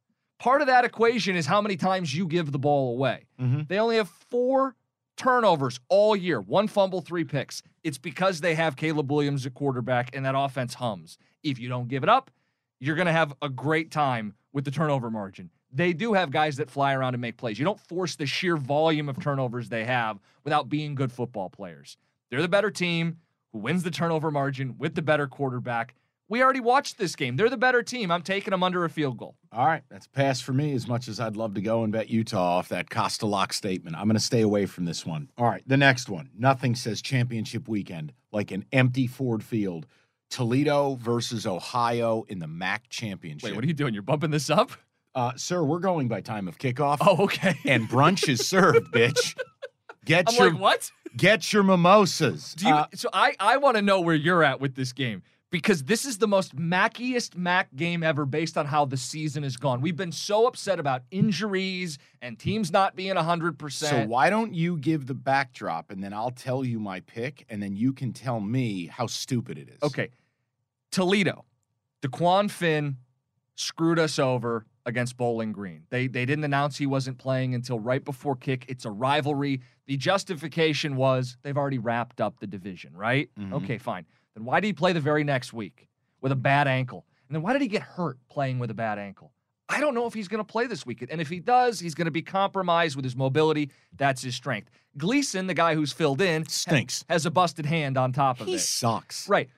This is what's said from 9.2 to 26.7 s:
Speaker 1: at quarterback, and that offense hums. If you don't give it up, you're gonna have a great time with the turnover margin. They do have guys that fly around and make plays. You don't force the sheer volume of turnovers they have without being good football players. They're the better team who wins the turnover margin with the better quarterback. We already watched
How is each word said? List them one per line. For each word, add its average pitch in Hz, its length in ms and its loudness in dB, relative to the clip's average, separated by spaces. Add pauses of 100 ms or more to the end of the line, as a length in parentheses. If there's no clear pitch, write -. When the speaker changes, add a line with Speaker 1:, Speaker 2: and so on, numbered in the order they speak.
Speaker 1:
at 131 100 -8
quarterback, 127 600 -2
and 135 80 -6
that 135 120 0
offense 135 380 -2
hums. 95 440 -8 (240)
If 139 160 -4
you 120 100 -10
don't 123 200 -6
give 131 140 -4
it 156 60 0
up, 254 220 4 (500)
you're 147 160 -2
gonna 175 160 2
have 160 300 2
a 147 60 -4
great 151 420 -2
time 123 440 0 (180)
with 139 120 -4
the 139 60 -6
turnover 139 400 0
margin. 98 400 -8 (200)
They 170 220 0
do 208 220 0
have 180 160 2
guys 156 260 0
that 139 140 -4
fly 139 240 2
around 131 200 -2
and 123 60 -4
make 117 160 -8
plays. 110 220 -6
You 135 60 0
don't 196 160 0
force 175 360 -6
the 147 100 -4
sheer 170 300 0
volume 151 520 0
of 135 120 -8
turnovers 123 480 -4
they 113 160 -4
have 113 340 -2 (240)
without 147 260 0
being 147 260 -4
good 131 180 -4
football 117 380 -8
players. 82 460 -16 (340)
They're 131 120 -2
the 180 60 0
better 202 220 2
team 165 480 -2 (340)
who 110 60 -8
wins 147 240 -2
the 175 80 -2
turnover 160 400 0
margin 139 480 -2
with 160 160 -4
the 175 80 -4
better 147 240 2
quarterback. 123 680 -6 (340)
We 233 140 2
already 262 180 4
watched 247 360 2